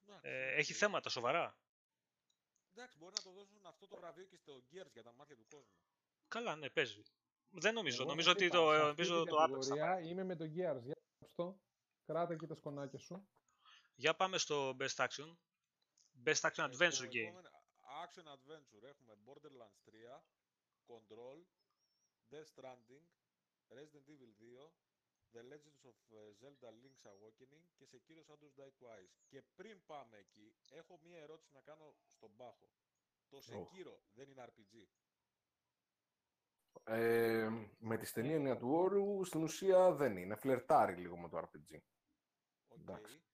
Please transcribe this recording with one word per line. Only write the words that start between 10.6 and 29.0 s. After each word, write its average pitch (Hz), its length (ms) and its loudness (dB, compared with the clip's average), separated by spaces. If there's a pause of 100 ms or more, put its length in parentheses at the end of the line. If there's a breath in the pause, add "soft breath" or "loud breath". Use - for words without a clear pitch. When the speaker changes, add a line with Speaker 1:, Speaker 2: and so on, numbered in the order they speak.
Speaker 3:
γράψτε 131 600 -10
το. 180 260 -6 (440)
Κράτα 165 320 -2
και 160 100 -10
τα 151 80 -8
σκονάκια 143 440 -10
σου. 180 300 -16 (680 soft breath)
Speaker 2:
Για 151 220 2
πάμε 190 220 0
στο 139 420 0
Best 135 260 0
Action. 156 300 -8 (880)
Best 151 160 4
Action - 180 0
Speaker 1:
Ε, 165 60 0
Speaker 2:
Adventure 147 280 2 (120)
Speaker 1:
το 117 80 -8
Speaker 2:
Game. 113 160 -2
Speaker 1:
επόμενο, - 220 -18 (540)
Action 175 220 -20 (100)
Adventure, 131 460 -20
έχουμε 127 320 -20 (120)
Borderlands 131 580 -20
τρία, 120 400 -20 (640)
Control, 117 520 -16 (920)
Death 151 240 -16
Stranding, 127 500 -18 (640)
Resident 143 460 -20
Evil 127 240 -20
δύο, 123 360 -20 (580)
The 113 60 -18 (140)
Legends 151 380 -20
of, 110 40 -20 (140)
ε, 107 320 -20
Zelda 120 280 -20 (140)
Link's 135 300 -20
Awakening 131 520 -20 (120)
και 139 160 -20
Sekiro 160 380 -20
Shadows 147 300 -20
Die 139 200 -20
Twice. 107 320 -20 (160)